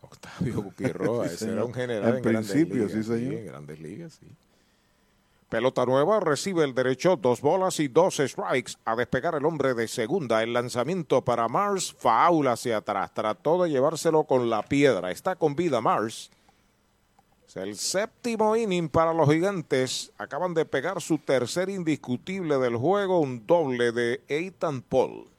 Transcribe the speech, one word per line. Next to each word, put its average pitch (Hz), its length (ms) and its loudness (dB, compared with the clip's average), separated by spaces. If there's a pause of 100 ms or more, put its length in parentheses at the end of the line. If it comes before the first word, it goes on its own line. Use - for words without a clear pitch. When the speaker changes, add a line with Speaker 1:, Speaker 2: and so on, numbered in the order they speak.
Speaker 1:
Octavio - 640 -8
Cookie 95 280 -8
Rojas, 98 380 -2
Speaker 2:
<laughs> - 0 -
Sí, 87 40 -10
Speaker 1:
ese 87 100 -14
Speaker 2:
señor. 110 120 -4
Speaker 1:
era 107 100 -2
un 123 80 -10
general 120 360 -2
Speaker 2:
En 127 60 2
Speaker 1:
en 127 60 -6
Grandes 110 280 -2
Speaker 2:
principio, 127 360 0
Speaker 1:
Ligas, - 60 -6
Speaker 2:
sí, 110 120 -2
señor. 117 280 -4
Speaker 1:
sí, 110 60 -8
en 107 80 -12
Grandes 73 340 -14
Ligas, 120 400 -16
sí. - 60 -20 (1200)
Pelota 123 380 0
nueva, 143 340 4
recibe 165 440 0
el 135 100 -4
derecho, 131 420 2
dos 123 240 2
bolas 180 400 0
y 151 80 0
dos 160 280 4
strikes. 151 560 -2 (120)
A 113 120 0
despegar 127 400 -2
el 139 100 -2
hombre 135 280 0
de 113 140 -2
segunda, 117 540 0
el 117 100 -2
lanzamiento 123 720 0
para 117 240 2
Mars, 190 480 -2
foul 139 520 4
hacia 117 300 0
atrás. 98 360 -4
Trató 131 480 0
de 175 80 0
llevárselo 151 540 2
con 127 260 2
la 107 120 0
piedra. 123 500 2
Está 185 240 -4
con 151 180 0
vida 143 260 0
Mars. 113 500 -2 (1160)
Es - 100 -18
el 98 200 -8
séptimo 214 800 -2
inning 180 340 0
para 165 240 2
los 160 160 4
Gigantes. 160 880 0
Acaban 151 340 -6
de 160 140 0
pegar 160 340 -4
su 156 160 -2
tercer 143 540 0
indiscutible 160 880 -2
del 120 180 0
juego, 185 440 2
un 127 260 -4
doble 131 460 2
de 120 360 0
Eitan 160 540 -4
Paul. 58 460 -2 (100)